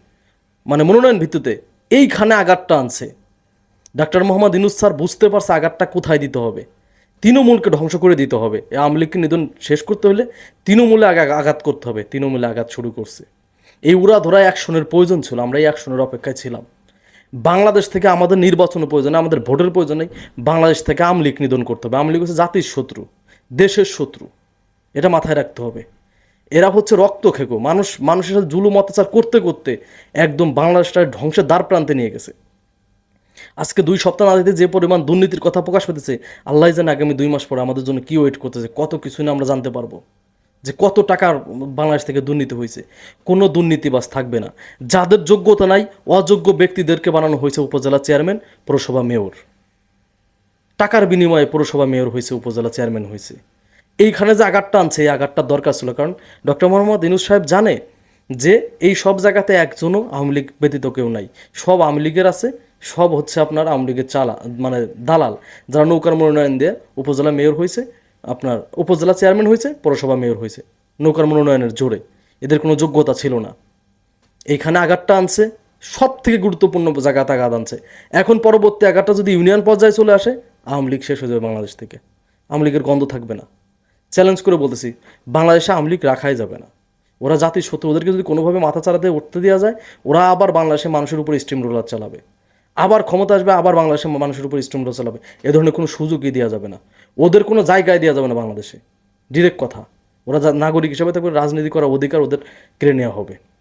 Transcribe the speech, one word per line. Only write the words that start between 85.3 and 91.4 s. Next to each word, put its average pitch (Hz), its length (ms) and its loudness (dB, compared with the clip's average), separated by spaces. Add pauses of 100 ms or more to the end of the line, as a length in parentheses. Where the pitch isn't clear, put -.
আওয়ামী 156 180 -2
লীগ 175 140 -2
রাখাই 135 320 -2
যাবে 107 220 -8
না, - 100 -20 (520)
ওরা 160 160 0
জাতির 165 260 0
শত্রু। - 280 -8
ওদেরকে 165 220 -2
যদি 185 180 -4
কোনোভাবে 165 280 0
মাথা 160 220 -2
চাড়াতে 175 280 0
উঠতে 156 320 -6
দেওয়া 190 180 2
যায়, 214 160 0 (300)
ওরা 160 260 2
আবার 185 220 2
বাংলাদেশের 160 380 0
মানুষের 151 280 -4
উপর 151 200 -6
স্টিম 135 240 -6